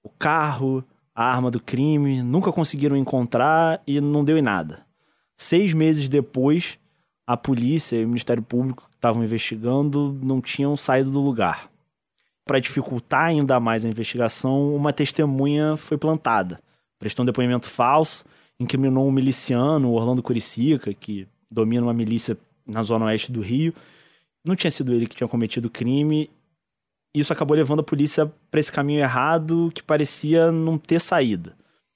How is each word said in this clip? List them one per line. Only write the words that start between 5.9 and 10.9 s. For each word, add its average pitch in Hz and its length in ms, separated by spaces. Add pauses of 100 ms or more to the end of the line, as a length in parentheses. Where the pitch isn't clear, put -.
depois, 143 680 (480)
a 120 100
polícia 127 600
e 113 100
o - 20
Ministério 120 340
Público 127 460
que - 80
estavam 117 260
investigando 135 1000
não 131 180
tinham 143 380
saído 135 320